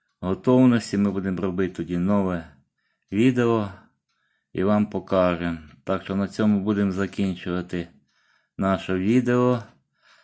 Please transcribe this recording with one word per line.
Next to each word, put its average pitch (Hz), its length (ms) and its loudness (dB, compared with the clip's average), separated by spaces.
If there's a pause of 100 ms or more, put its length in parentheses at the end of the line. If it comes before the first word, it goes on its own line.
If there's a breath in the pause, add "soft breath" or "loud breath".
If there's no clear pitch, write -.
(220)
готовності 117 760 2
ми 101 140 2
будемо 92 300 -4
робити 92 340 -2
тоді 87 220 -6
нове 92 500 0 (640)
відео 117 580 2 (840)
і 92 100 -4
вам 104 220 2
покажемо. 90 720 0 (260)
Так 95 200 -4
що 98 120 -6
на 98 120 -2
цьому 104 320 2
будемо 101 320 0
закінчувати 90 960 -4 (680)
наше 95 360 -2
відео. 120 680 2 (600 soft breath)